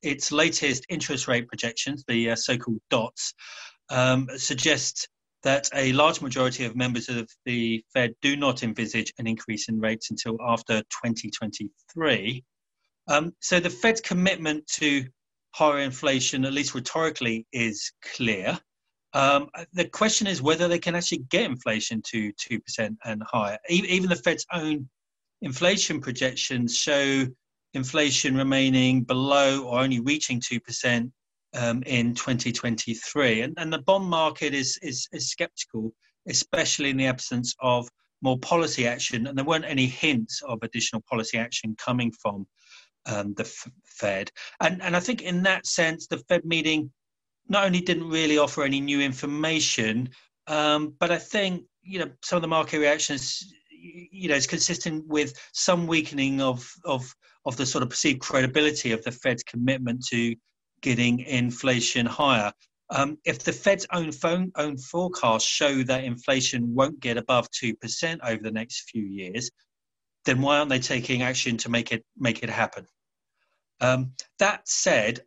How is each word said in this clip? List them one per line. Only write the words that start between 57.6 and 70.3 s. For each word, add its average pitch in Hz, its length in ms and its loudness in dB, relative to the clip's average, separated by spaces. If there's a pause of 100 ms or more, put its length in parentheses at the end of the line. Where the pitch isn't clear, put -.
sort - 160 0
of 127 80 -2
perceived 135 300 0
credibility 135 720 2
of 110 100 0
the 123 80 -6
Fed's 123 320 -2
commitment 127 680 -2
to 117 260 0 (440)
getting 120 400 2
inflation 123 840 0
higher. 117 460 2 (380)
Um, 139 340 0
if 160 160 -2
the 156 120 -2
Fed's 196 400 2
own 165 200 -2
phone, 180 440 0
own 151 200 -2
forecasts 131 680 0
show 139 380 2
that 131 220 0
inflation 120 680 0
won't 139 260 2
get 120 160 0
above 120 340 2
two 113 260 -2
percent 165 480 -4
over 113 180 -2
the 110 80 -6
next 110 400 -6
few 113 120 -4
years, 98 480 -6 (720)
then 131 160 2